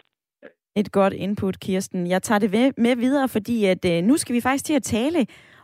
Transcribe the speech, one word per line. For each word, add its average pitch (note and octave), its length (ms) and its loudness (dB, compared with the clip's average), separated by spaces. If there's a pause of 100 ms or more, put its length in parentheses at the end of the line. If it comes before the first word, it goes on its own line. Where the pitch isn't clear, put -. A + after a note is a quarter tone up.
(760)
Et G#3 160 -2
godt G3 220 2
input, G3 460 -4
Kirsten. F#3 480 -4
Jeg F#3 160 0
tager G#3 160 0
det G3+ 120 0
ved, A#3+ 260 2
med A#3 180 2
videre, B3+ 340 0
fordi A3 360 -2
at, F#3 200 0
øh, E3+ 180 0
nu C4 140 4
skal - 180 -4
vi A#3+ 60 0
faktisk C4 240 -2
til D#4+ 80 -2
at C4 100 2
tale B3+ 420 0 (380)